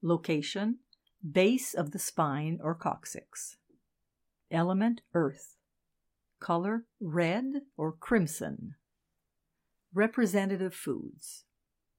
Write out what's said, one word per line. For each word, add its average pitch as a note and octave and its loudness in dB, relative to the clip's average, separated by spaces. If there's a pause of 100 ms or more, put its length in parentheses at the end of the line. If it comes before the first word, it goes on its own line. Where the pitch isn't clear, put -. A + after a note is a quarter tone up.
Location, E3 0 (520)
base G#3+ 4
of D3 -2
the - -6
spine D#3 -2
or D#3+ -2
coccyx. - -8 (960)
Element, F#3+ 2 (140)
earth. D3+ 0 (840)
Color, G3 0 (160)
red G3 0 (160)
or D#3 -2
crimson. - -2 (1160)
Representative G3 2
foods. - -8 (540)